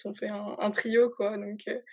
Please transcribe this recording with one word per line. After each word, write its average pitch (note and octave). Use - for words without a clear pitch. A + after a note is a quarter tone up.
on G#3
fait G#3+
un, G#3
un G#3+
trio, A#3
quoi, G#3+
donc, G#3
euh, B3